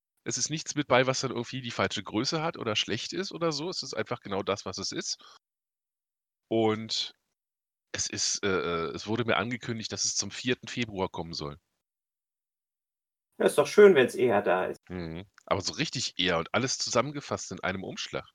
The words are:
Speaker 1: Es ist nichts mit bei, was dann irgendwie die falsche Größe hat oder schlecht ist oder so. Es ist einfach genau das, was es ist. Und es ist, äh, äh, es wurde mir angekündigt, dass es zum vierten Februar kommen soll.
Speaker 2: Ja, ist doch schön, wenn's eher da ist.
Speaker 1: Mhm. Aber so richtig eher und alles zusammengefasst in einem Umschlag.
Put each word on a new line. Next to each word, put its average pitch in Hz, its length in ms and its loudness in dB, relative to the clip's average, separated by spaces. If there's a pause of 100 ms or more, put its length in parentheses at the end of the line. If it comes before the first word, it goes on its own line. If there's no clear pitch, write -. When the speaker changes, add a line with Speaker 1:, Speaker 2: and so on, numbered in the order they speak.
(260)
Speaker 1:
Es 127 120 -2
ist 120 120 -2
nichts 156 240 -6
mit 147 140 -2
bei, 127 180 6
was 131 140 0
dann 127 120 -2
irgendwie 120 280 -6
die 117 100 -8
falsche 104 320 -2
Größe 135 400 -2
hat 170 140 -4
oder 110 200 -2
schlecht - 360 -2
ist 185 200 -6
oder 160 200 -2
so. 147 160 -6
Es - 140 -6
ist 135 120 -10
einfach 110 260 -4
genau 101 220 -4
das, 98 220 -2
was 95 140 -8
es 95 140 -4
ist. - 260 -6 (1300)
Und 110 640 0 (800)
es - 160 -4
ist, - 360 -2
äh, 101 40 2
äh, 82 460 0
es - 120 -10
wurde 113 180 0
mir 113 120 2
angekündigt, 113 560 -4
dass - 120 -2
es - 120 -2
zum 101 140 -4
vierten - 380 -4
Februar 104 400 -2
kommen 85 260 -8
soll. 71 240 -8 (1800)
Speaker 2:
Ja, - 60 6
ist - 120 2
doch - 80 6
schön, 202 280 12
wenn's 127 200 6
eher 107 280 4
da 92 240 2
ist. - 120 -6 (100)
Speaker 1:
Mhm. 87 360 -8 (220)
Aber 98 140 2
so - 140 -4
richtig - 440 -4
eher 87 200 2
und - 160 -4
alles 117 240 0
zusammengefasst 131 760 -4
in 87 80 -10
einem 95 240 -4
Umschlag. - 500 -8